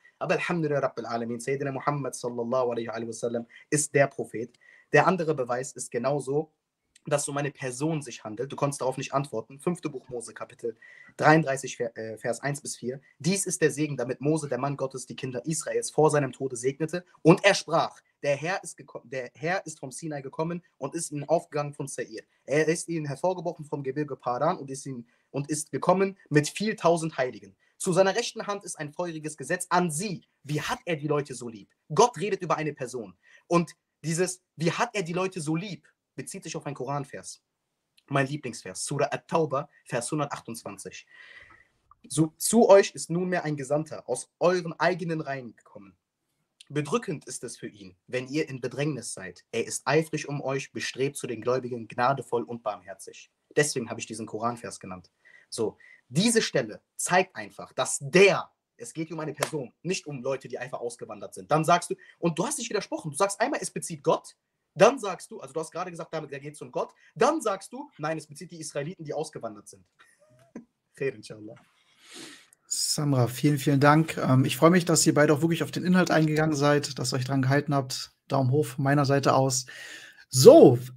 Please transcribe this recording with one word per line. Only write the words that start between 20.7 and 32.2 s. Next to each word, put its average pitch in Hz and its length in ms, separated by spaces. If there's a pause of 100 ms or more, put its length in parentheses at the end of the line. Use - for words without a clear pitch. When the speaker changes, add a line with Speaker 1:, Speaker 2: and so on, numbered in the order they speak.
Speaker 1:
und 143 160
ist 170 180
in 147 80
den 139 100
Aufgang 147 440
von 139 140
Seir. 110 360 (220)
Er 147 220
ist 170 220
ihnen 165 160
hervorgebrochen 170 580
vom 143 180
Gebirge 135 360
Paran 143 400
und 139 120
ist 135 160
ihnen, 127 220 (240)
und 143 180
ist 151 220
gekommen 190 460 (120)
mit 147 200
viel 208 260
tausend 165 420
Heiligen. 107 380 (220)
Zu 190 160
seiner 190 200
rechten 220 320
Hand 202 200
ist 170 120
ein 147 140
feuriges 160 460
Gesetz 156 320
an 180 200
sie.“ 160 380 (160)
Wie 147 180
hat 240 220
er 170 140
die 143 100
Leute 147 260
so 120 140
lieb? 107 220 (260)
Gott 233 220
redet 190 240